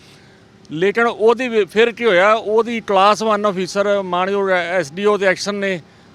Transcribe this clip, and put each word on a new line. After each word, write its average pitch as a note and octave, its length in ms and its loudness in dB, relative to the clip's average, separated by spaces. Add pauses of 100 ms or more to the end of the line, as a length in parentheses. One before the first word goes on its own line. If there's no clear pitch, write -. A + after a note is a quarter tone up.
(720)
ਲੇਕਿਨ G3 340 0
ਉਹਦੀ A3+ 420 0
ਵੀ A3+ 180 0
ਫਿਰ A3 260 0
ਕੀ A3 140 -8
ਹੋਇਆ, G#3 280 4
ਉਹਦੀ A3 480 -2
ਕਲਾਸ G3+ 420 2
ਵਨ G#3 260 0
ਅਫੀਸਰ G3 540 -2
ਮਾਣਯੋਗ F#3+ 480 -2
ਐਸ F3 420 -2
ਡੀ G3 120 -6
ਓ G#3 120 2
ਦੇ F#3+ 80 -2
ਐਕਸ਼ਨ F#3+ 300 0
ਨੇ G3 240 -4 (360)